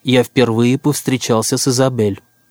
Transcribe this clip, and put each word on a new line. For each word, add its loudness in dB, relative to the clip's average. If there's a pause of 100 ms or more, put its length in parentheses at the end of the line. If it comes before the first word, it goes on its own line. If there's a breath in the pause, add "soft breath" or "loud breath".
я 2
впервые 0
повстречался -2
с -2
Изабель». 0 (280)